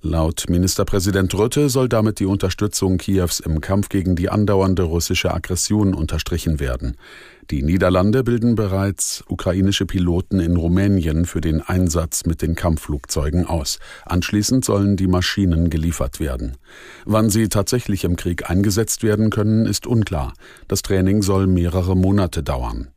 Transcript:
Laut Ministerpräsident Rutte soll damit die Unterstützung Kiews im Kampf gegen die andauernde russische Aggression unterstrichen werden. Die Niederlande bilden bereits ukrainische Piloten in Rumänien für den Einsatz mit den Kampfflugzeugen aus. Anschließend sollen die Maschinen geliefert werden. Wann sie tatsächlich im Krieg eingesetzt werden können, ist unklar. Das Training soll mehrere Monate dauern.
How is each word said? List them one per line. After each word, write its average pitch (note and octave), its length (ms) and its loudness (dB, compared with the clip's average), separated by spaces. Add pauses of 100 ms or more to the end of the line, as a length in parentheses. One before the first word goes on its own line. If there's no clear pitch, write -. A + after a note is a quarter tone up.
Laut D#2+ 480 -2
Ministerpräsident F#2+ 840 0
Rutte B2+ 360 2
soll B2+ 180 2
damit A2 320 0
die G2 60 0
Unterstützung F#2+ 720 0
Kiews F#2 420 0
im D#2 220 -2
Kampf G2 260 0
gegen F2+ 280 0
die F2+ 120 -2
andauernde F#2+ 540 2
russische E2+ 500 0
Aggression F#2+ 640 0
unterstrichen D#2+ 680 -2
werden. B1+ 380 -4 (520)
Die C2+ 120 -2
Niederlande F#2 600 4
bilden A#2+ 320 2
bereits G2 760 -2
ukrainische F#2+ 580 0
Piloten F2 540 0
in E2+ 160 2
Rumänien E2+ 680 2
für E2+ 160 -4
den D#2 220 0
Einsatz F2 640 -2
mit E2 160 -2
den E2 120 0
Kampfflugzeugen D#2 920 -2
aus. D2+ 320 -4 (260)
Anschließend G#2 580 0
sollen G2+ 360 2
die F#2 100 0
Maschinen F2+ 640 2
geliefert D#2 500 -2
werden. C2 380 -6 (480)
Wann A2 240 2
sie G#2+ 180 2
tatsächlich G2+ 560 -2
im F2 120 0
Krieg - 340 -4
eingesetzt G#2 540 0
werden G#2+ 260 2
können, A2 340 2
ist G2+ 220 -2
unklar. F#2+ 480 0 (340)
Das G2 140 -2
Training G2 400 2
soll F#2+ 240 2
mehrere F2+ 500 2
Monate F#2 460 2
dauern. A#1 540 -6